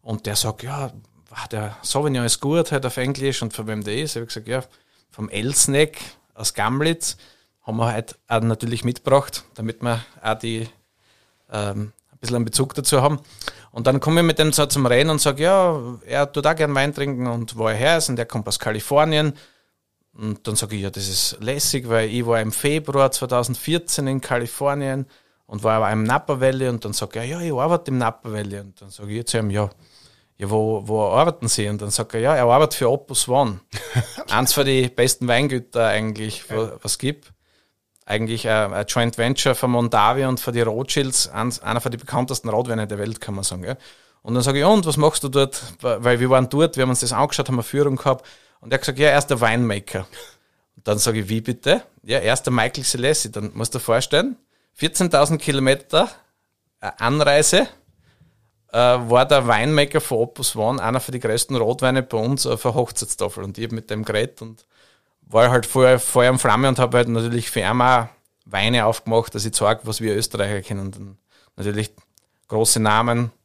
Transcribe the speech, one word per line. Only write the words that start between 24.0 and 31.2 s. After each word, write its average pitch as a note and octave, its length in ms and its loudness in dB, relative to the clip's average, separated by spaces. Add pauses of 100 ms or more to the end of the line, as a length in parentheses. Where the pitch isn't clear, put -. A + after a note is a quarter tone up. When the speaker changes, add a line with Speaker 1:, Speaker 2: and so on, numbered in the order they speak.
Speaker 1:
in C3+ 140 -2
Kalifornien C3+ 840 -2 (400)
und G#2+ 180 -10
war A2 120 4
aber G#2+ 160 2
im A2 120 2
Napa C3 360 0
Valley.“ C3 280 2
Und A#2 160 -4
dann G#2 100 -6
sagt - 220 -6
er, A2+ 80 -6
„Ja, D#3 160 -8
ich E3+ 140 -4
arbeite D#3+ 380 0
im B2+ 80 0
Napa A2+ 320 -4
Valley.“ G2+ 280 -8
Und G2 220 -20
dann G2 80 -20
sag G#2 180 -16
ich A2 200 -8
zu A#2+ 100 -2
ihm, G#2+ 140 0
„Ja, G2+ 180 0 (680)
ja, G2+ 120 -8
wo, A2 380 0
wo G#2+ 160 0
arbeiten B2+ 440 2